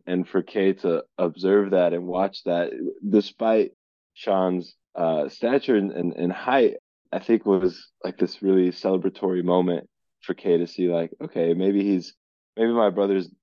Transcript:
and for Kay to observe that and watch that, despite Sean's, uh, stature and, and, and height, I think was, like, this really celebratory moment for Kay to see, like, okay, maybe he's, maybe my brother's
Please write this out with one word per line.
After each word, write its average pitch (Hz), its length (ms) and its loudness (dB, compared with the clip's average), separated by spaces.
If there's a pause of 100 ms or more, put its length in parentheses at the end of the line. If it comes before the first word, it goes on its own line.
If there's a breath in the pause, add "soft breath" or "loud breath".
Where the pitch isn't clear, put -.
and 90 200 -2
for 92 140 0
Kay 98 320 0
to 85 300 -2 (160)
observe 92 500 2
that 90 240 2
and 87 140 -6
watch 92 380 -4
that, 87 260 -2 (360)
despite 107 680 2 (420)
Sean's, 92 580 -2 (220)
uh, 80 340 -2
stature 127 460 0
and, 98 160 0
and, 87 220 -4
and 87 200 -2
height, 123 440 0 (340)
I - 80 -4
think - 260 0
was, 92 460 0 (120)
like, 92 140 -10
this - 240 -4
really 95 300 4
celebratory 92 720 -2
moment 90 440 0 (340)
for - 120 -6
Kay 90 240 2
to 85 80 -2
see, 90 240 -2
like, 85 220 -2 (120)
okay, 85 300 -2
maybe 98 300 0
he's, 95 320 -2 (420)
maybe 113 140 2
my 113 180 2
brother's 98 400 0 (140)